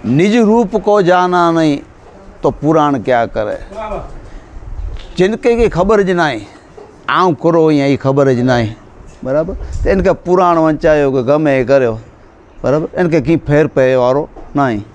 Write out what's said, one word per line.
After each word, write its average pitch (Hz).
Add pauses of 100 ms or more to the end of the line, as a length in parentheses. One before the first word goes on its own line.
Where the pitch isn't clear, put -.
નિજ 175
રૂપ 220
કો 208
જાના 180
નહીં 160 (580)
તો 147
પુરાણ 147
ક્યા 117
કરે? 107 (1600)
જિન 196
કે 233
કંઈ 226
ખબર 202
જ 185
નાઈ, 147 (640)
આવું 165
કરો 160
અહીંયા 143
એ 139
ખબર 135
જ 120
નાઈ, 120 (480)
બરાબર? 147
તો -
એને 190
કે 190
પુરાણ 175
વંચાયો 151
કે 131
ગમે 143
એ 127
કર્યો, 117 (640)
બરાબર? 147 (100)
એને 175
કે 156
કંઈ 156
ફેર 147
પડે 131
વાળો 127 (260)
નાઈ. 117 (140)